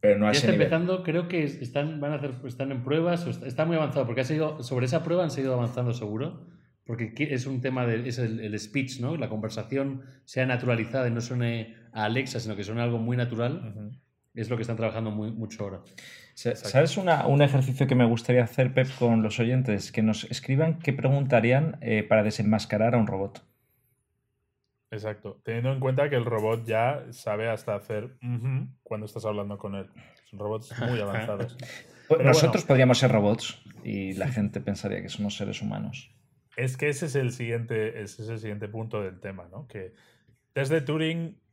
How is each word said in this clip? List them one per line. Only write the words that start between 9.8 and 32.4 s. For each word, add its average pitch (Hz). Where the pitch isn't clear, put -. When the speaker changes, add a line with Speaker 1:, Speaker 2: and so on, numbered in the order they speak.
Speaker 2:
sea 131
naturalizada 123
y -
no 117
suene 117
a 110
Alexa, 123
sino 107
que 101
suene 110
algo 120
muy 117
natural. 120
Speaker 3:
Ujú. 104
Speaker 2:
Es 113
lo 123
que 113
están 120
trabajando 110
muy, 107
mucho 107
ahora. 95
Speaker 1:
Sa-, -
Speaker 3:
Exacto. -
Speaker 1:
¿Sabes 147
una, 175
un 143
ejercicio 131
que 135
me 127
gustaría 117
hacer, 123
Pep, 131
con 117
los 110
oyentes? 120
Que 117
nos 110
escriban 160
qué -
preguntarían, 135
eh, 110
para 110
desenmascarar 107
a 123
un 110
robot. 98
Speaker 3:
Exacto. 104
Teniendo 120
en 135
cuenta 131
que 139
el 120
robot 113
ya 117
sabe 110
hasta 110
hacer 107
"ujú" 123
cuando 107
estás 104
hablando 101
con 98
él. 98
Son 98
robots 110
muy 123
Speaker 2:
<laughs> -
Speaker 3:
avanzados. 104
Speaker 1:
Pues 160
Speaker 3:
Pero 170
Speaker 1:
nosotros 135